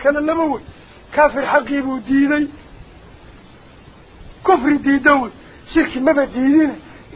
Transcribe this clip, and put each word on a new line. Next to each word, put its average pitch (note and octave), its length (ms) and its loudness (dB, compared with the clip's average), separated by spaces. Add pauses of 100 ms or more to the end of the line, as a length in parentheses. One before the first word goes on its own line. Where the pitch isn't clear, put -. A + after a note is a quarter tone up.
kale D4 180 0
laba D#4+ 320 -2
wey. A#3+ 100 -6 (520)
Kaafir C4+ 380 2
xaqii C#4 300 0
buu C4 260 -6
diiday. C#4+ 360 2 (2000)
Kufri D4 400 2
diidan C#4 380 2
wey. A3+ 80 -8 (420)
Shirki C#4+ 280 -2
maba C#4 260 2
diidine. C4+ 500 2 (400)